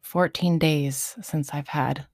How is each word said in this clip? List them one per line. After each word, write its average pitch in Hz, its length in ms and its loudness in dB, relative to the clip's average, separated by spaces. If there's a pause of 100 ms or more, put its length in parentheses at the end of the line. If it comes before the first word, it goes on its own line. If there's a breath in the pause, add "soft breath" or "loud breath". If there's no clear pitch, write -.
fourteen 175 560 2
days 147 640 0
since 147 320 -2
I've 147 140 -6
had 139 460 0